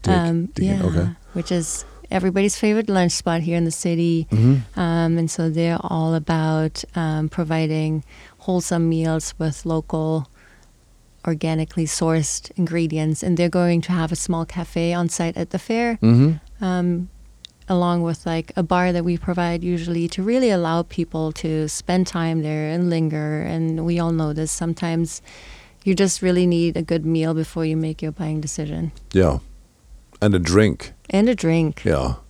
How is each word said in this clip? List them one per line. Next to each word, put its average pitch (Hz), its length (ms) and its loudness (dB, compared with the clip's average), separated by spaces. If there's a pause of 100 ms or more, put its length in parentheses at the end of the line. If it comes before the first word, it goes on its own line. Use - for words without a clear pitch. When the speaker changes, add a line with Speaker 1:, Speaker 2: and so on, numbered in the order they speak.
Speaker 1:
Dig, 185 120 2
Speaker 2:
Um, 170 340 2
Speaker 1:
Dig - 180 -2
In, 190 140 2
Speaker 2:
yeah, 185 60 0
Speaker 1:
okay. 107 240 2 (240)
Speaker 2:
which 175 180 -4
is 170 340 -2 (260)
everybody's 190 460 2
favorite 214 320 2
lunch 180 240 4
spot 170 280 -2
here 170 140 0
in 170 80 2
the 165 80 0
city. 165 600 0
Speaker 1:
Mm-hmm. 120 480 4
Speaker 2:
Um, 165 380 2
and 165 140 0
so 165 180 -2
they're 170 320 0
all 165 340 0
about, 160 680 0 (120)
um, 156 340 -2
providing 156 760 -2 (360)
wholesome 175 500 0
meals 160 500 0
with 160 260 -4
local, 160 640 -2 (1000)
organically 160 600 -2
sourced 160 680 -2
ingredients. 160 680 0
And 175 140 2
they're 175 120 2
going 175 320 2
to 180 100 -4
have 165 200 0
a 165 40 -2
small 165 300 -2
cafe 170 480 -4
on 175 160 0
site 165 280 -4
at 170 140 -4
the 185 80 -4
fair. 233 420 -2
Speaker 1:
Mm-hmm. 143 640 4
Speaker 2:
Um, 180 460 -2 (600)
along 175 320 2
with, 170 240 -4
like, 165 300 -4
a 185 80 0
bar 180 300 2
that 175 100 0
we 175 140 0
provide 170 440 -2
usually 170 460 -2
to 185 160 -4
really 240 260 2
allow 170 340 2
people 160 500 -4
to 156 340 -2
spend 180 400 0
time 165 340 -2
there 151 280 -4
and 175 200 0
linger. 156 520 -2
And 165 440 -2
we 170 140 0
all 165 140 0
know 156 180 0
this, 156 220 -4
sometimes 165 680 -4 (640)
you 196 100 2
just 190 280 2
really 180 260 4
need 170 300 2
a 170 40 -2
good 160 240 -2
meal 160 280 0
before 160 320 -4
you 156 100 0
make 160 260 -4
your 156 120 -6
buying 156 260 -4
decision. 151 540 -6 (180)
Speaker 1:
Yeah. 82 280 4 (840)
And 104 120 4
a 92 60 4
drink. 90 540 4 (160)
Speaker 2:
And 202 180 4
a 247 80 2
drink. 165 480 0
Speaker 1:
Yeah. 69 320 0 (140)